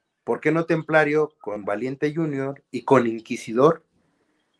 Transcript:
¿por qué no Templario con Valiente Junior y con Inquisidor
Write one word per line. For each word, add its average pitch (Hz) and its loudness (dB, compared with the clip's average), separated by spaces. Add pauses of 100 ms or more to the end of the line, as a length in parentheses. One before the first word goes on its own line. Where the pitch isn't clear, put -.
(240)
¿por 113 -4
qué - 0
no 165 -2
Templario 156 2
con 104 -10
Valiente 131 -4
Junior 139 -6 (100)
y 120 -8
con 123 4
Inquisidor 117 0 (760)